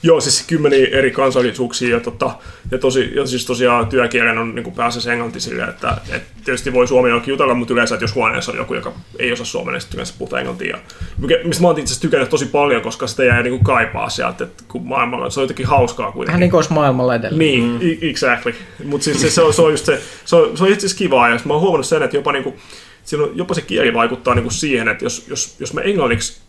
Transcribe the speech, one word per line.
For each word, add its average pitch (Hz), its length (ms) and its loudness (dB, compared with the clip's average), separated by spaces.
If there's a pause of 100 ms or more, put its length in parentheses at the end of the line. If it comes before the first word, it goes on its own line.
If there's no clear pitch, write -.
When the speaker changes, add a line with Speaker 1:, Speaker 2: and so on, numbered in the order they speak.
Speaker 1:
Joo, 165 180 6
siis - 260 -2
kymmeniä 143 440 2
eri 131 200 2
kansallisuuksia 127 840 -2
ja, 117 40 0
tota, 117 320 -4 (400)
ja, 127 60 -2
tosi, 127 380 0
ja - 120 0
siis 123 180 -4
tosiaan 120 420 2
työkielen 117 500 0
on 113 180 -4
niinku 113 160 -8
pääasiassa 120 420 -2
englanti 120 260 -6
silleen, 123 300 -6
että, - 280 -4 (140)
et - 120 -6 (220)
tietysti 131 280 -4
voi 123 140 4
suomi 127 220 4
jokin 117 220 0
jutella, 135 220 2
mut 120 180 -2
yleensä, 117 240 2
että 101 80 -4
jos 104 120 -2
huoneessa 110 360 -2
on - 60 -6
joku, - 160 -6
joka - 200 -6 (260)
ei 123 120 -2
osaa 120 140 -6
suomea, - 260 -6
niin - 100 -6
sit - 120 -12
yleensä 62 240 -8
puhutaan - 220 -6
englantia. 64 380 -6
Ja - 40 -14 (360)
mikä, 143 260 2
mistä 165 180 0
mä 180 60 6
oon 156 120 4
itse 143 120 -4
asiassa - 100 -6
tykännyt 165 280 0
tosi 143 160 0
paljon, 143 360 2
koska 113 260 -6
sitä 131 160 -2
jää 120 200 4
niinku 123 200 0
kaipaa 117 460 0
sieltä, - 340 -4
et - 240 -14
kun - 200 -10
maailmalla, 123 420 -2
se 139 100 -6
on 135 40 2
jotenkin 131 220 -4
hauskaa 123 460 0
kuitenkin. - 160 -6
Speaker 2:
Vähän 170 120 0
niinku 180 180 4
olisi 160 160 2
maailmalla 127 420 2
edelleen. 117 240 -2
Speaker 1:
Niin, 139 240 4
Speaker 3:
Mm. 120 180 -2
Speaker 1:
i-, 165 200 0
exactly. 139 520 -2 (300)
Mut 143 180 -2
siis 147 200 0
se, 156 80 4
se 170 120 4
on, 156 120 6
se - 80 4
on 156 100 6
just 147 140 -2
se, 143 160 2 (240)
se - 100 2
on, 160 220 6
se 165 60 4
on 190 60 6
itse 196 160 2
asiassa 190 120 -2
kivaa, 135 320 4
ja 117 160 2
mä 143 80 0
oon 151 80 2
huomannut 165 260 2
sen, 151 160 2
että 131 140 0
jopa 143 140 0
niinku, 135 240 -4 (480)
siinä 151 200 -2
on, - 120 -2
jopa 185 180 -4
se 170 80 -4
kieli 120 320 0
vaikuttaa 117 420 2
niinku 120 140 0
siihen, 123 380 0
että 107 180 -2
jos, - 220 -6
jos, - 320 -8
jos - 140 -8
mä 151 80 -4
englanniksi 135 680 0